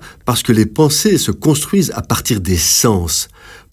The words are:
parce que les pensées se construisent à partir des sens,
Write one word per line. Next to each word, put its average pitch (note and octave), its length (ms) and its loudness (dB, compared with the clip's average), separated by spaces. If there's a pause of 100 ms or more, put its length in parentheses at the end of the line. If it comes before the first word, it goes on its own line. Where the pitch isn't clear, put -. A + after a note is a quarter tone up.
(260)
parce A#2+ 180 -2
que - 80 2
les G#2+ 160 4
pensées D#3 500 2
se A#2 140 -2
construisent D3+ 640 0
à - 80 -6
partir - 360 -2
des F2+ 180 -2
sens, F2 720 0 (440)